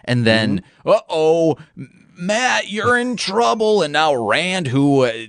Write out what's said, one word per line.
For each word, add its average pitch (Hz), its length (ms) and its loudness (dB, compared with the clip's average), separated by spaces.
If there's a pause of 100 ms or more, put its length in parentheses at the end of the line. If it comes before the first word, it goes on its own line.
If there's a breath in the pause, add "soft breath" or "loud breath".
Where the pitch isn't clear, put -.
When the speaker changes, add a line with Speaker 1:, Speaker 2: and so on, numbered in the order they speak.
Speaker 1:
And 123 180 0
then, 110 360 0 (260 soft breath)
Speaker 2:
Mm-hmm. - 60 0
Speaker 1:
"Uh-oh, 165 640 2 (200 loud breath)
M-, - 300 -20 (100)
Matt, 214 540 -2
you're 220 260 0
in 240 200 -4
trouble." 214 640 0
And 147 100 -2
now 151 240 2
Rand, 151 520 0
who, 139 360 2
uh, 120 80 2 (180)